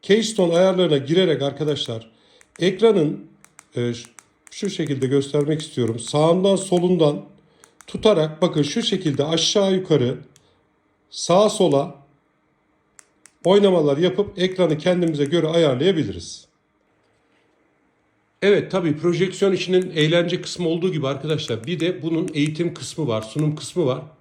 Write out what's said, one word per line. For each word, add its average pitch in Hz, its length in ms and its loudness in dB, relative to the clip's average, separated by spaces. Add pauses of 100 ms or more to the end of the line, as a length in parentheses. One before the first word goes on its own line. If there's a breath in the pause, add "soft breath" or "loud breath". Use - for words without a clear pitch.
Keystone 190 560 2
ayarlarına 180 400 4
girerek 151 440 2
arkadaşlar 139 680 -4 (500 soft breath)
ekranın, 185 680 2 (500)
e, 120 180 -2
ş-, - 160 -14 (420)
şu - 180 -6
şekilde 139 380 -4
göstermek 143 540 0
istiyorum. 117 380 -4
Sağından, 170 560 2
solundan 175 680 2 (680 soft breath)
tutarak 156 540 2
bakın 156 220 0
şu 226 180 -2
şekilde 147 440 -2
aşağı 190 480 2
yukarı, 147 440 0 (920 soft breath)
sağa 202 400 2
sola 156 460 0 (1500)
oynamalar 175 520 4
yapıp 180 420 -2
ekranı 175 380 0
kendimize 165 480 0
göre 160 220 0
ayarlayabiliriz. 151 1000 0 (1900)
Evet, 185 300 2
tabii 170 260 -2
projeksiyon 175 540 0
işinin 180 440 0
eğlence 170 460 0
kısmı 175 280 -6
olduğu 175 220 -2
gibi 135 160 -4
arkadaşlar 139 600 -6
bir 165 120 -6
de 175 220 -4
bunun 165 320 -4
eğitim 156 400 -2
kısmı - 340 -8
var, 110 140 -2
sunum 151 340 -2
kısmı 170 300 -4
var. 131 160 -2 (200)